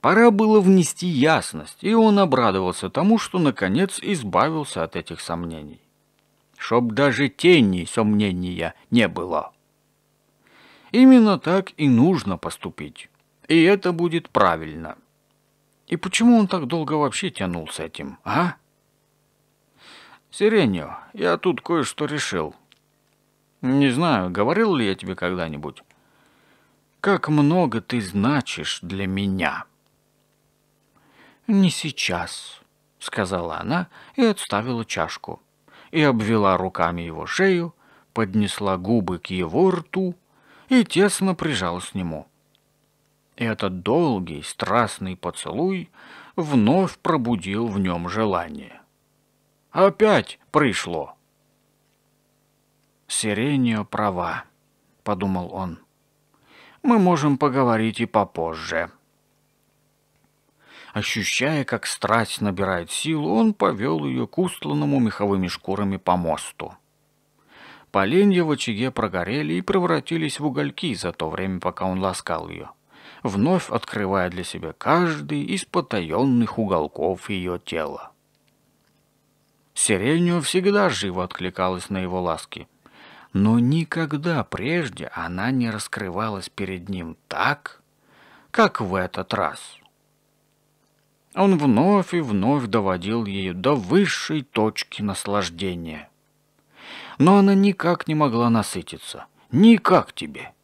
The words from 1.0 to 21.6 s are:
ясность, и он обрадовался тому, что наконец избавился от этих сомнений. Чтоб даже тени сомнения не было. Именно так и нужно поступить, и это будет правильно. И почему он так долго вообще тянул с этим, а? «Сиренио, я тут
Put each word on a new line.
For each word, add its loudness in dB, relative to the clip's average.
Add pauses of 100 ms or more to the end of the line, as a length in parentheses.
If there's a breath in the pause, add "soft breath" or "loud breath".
ясность, 0
и -2
он 6
обрадовался 2
тому, 2
что -4
наконец 0
избавился -2
от -10
этих -10
сомнений. -10 (760)
Чтоб 0
даже 2
тени 4
сомнения 0 (180 soft breath)
не 4
было. -4 (1400 soft breath)
Именно 8
так 0
и 2
нужно 4
поступить, -12 (380)
и 6
это 2
будет -4
правильно. 0 (920)
И -2
почему 6
он 6
так -2
долго -2
вообще 0
тянул -6
с -12
этим, -12
а? 0 (1800 loud breath)
«Сиренио, 2 (160)
я 0
тут 0